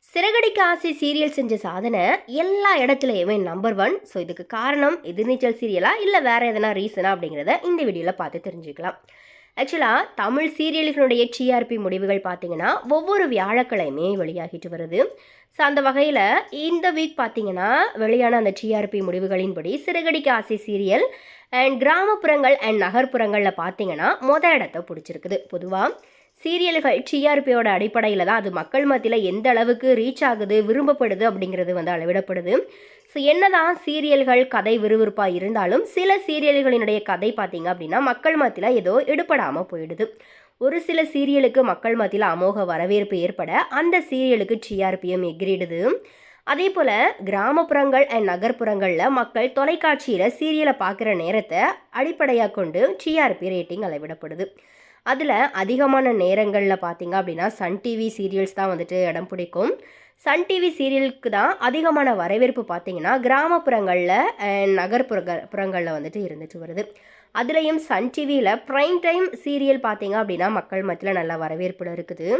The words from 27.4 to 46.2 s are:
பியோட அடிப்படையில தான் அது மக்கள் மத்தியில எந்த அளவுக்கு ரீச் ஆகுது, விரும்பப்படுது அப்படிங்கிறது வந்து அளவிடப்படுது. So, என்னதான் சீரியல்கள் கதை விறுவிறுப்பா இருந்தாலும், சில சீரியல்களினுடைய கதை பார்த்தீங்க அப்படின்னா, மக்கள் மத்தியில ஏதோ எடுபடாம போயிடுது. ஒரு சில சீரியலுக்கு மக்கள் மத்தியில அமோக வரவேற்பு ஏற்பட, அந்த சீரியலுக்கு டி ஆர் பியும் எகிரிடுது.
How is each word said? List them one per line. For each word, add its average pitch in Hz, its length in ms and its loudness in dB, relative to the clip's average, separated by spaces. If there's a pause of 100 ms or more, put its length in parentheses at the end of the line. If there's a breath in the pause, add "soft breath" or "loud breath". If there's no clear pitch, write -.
பியோட 240 260 2
அடிப்படையில 208 560 0
தான் 214 120 2
அது 202 140 -4
மக்கள் 254 360 -2
மத்தியில 233 340 2
எந்த 202 280 0
அளவுக்கு 240 460 4
ரீச் 233 280 -2
ஆகுது, 214 400 2
விரும்பப்படுது 233 640 2
அப்படிங்கிறது 190 460 -2
வந்து 180 200 -2
அளவிடப்படுது. 180 640 -2 (540 loud breath)
So, 285 160 -6
என்னதான் 339 540 4
சீரியல்கள் 277 680 2
கதை 226 320 0
விறுவிறுப்பா 208 540 2
இருந்தாலும், 202 520 0
சில 381 320 2
சீரியல்களினுடைய 269 840 2
கதை 208 320 -2
பார்த்தீங்க 180 340 -4
அப்படின்னா, 180 320 -2
மக்கள் 277 400 0
மத்தியில 240 340 2
ஏதோ 214 320 2
எடுபடாம 220 600 0
போயிடுது. 165 400 -6 (560 loud breath)
ஒரு 302 200 2
சில 330 220 0
சீரியலுக்கு 277 580 2
மக்கள் 226 340 0
மத்தியில 202 340 0
அமோக 185 360 0
வரவேற்பு 185 520 0
ஏற்பட, 170 340 -4 (180)
அந்த 339 300 2
சீரியலுக்கு 254 600 0
டி 196 220 -6
ஆர் 190 180 0
பியும் 180 280 -2
எகிரிடுது. 175 540 -4 (600 loud breath)